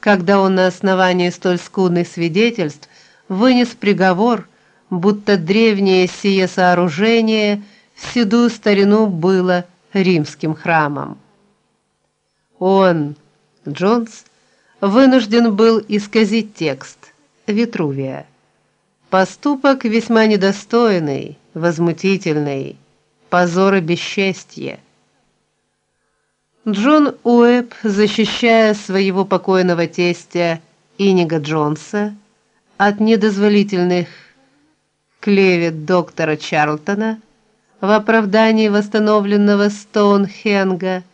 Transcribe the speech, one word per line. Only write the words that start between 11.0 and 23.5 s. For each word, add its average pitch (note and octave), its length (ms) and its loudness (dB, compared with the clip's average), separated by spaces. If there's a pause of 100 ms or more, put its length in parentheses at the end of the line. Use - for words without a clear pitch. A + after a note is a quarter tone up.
Он, F#3 560 2 (540)
Джонс, G#3 560 -4 (560)
вынужден A#3 760 2
был A3 320 2
исказить G#3+ 680 -2
текст C3+ 420 -8 (480)
Витрувия. D3+ 800 -4 (840)
Поступок C4+ 720 0
весьма A3 420 2
недостойный, G3 1120 -2 (160)
возмутительный, D#3+ 1200 -2 (540)
позор F3+ 440 2